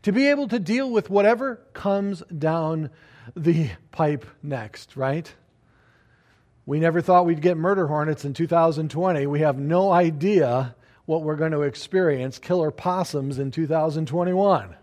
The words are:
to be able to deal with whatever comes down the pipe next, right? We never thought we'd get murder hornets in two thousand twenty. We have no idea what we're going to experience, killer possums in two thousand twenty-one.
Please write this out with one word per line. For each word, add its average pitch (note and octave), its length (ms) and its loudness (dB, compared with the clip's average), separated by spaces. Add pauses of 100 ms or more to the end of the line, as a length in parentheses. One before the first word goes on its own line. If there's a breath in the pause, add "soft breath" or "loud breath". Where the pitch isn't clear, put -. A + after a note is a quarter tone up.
to G#3 100 0
be C4+ 140 4
able C#4+ 200 2
to A3+ 120 -2
deal A#3+ 300 -2
with G#3+ 200 -2
whatever A3+ 480 2 (160)
comes G3+ 500 -2 (140)
down D#3 520 -2 (460 loud breath)
the D#3+ 360 2 (200)
pipe D3+ 340 -2 (180)
next, B2 520 -12
right? C#3 380 -4 (1300 soft breath)
We D3 140 -2
never E3 220 2
thought F3+ 240 6
we'd E3 160 0
get F3 160 2
murder F#3 300 0
hornets D3+ 360 -2
in C#3+ 100 -6
two E3 140 -2
thousand E3 440 2
twenty. D#3 360 0
We D3 140 -2
have C#3+ 160 2
no F3 340 2
idea D#3 840 2 (300 soft breath)
what D#3+ 180 -2
we're D3+ 120 -2
going D#3+ 160 -2
to D3 120 0
experience, C#3+ 760 -2
killer E3+ 320 0
possums D3 680 -4
in C#3 120 -4
two D#3+ 160 -4
thousand D#3 400 0
twenty-one. F3 760 0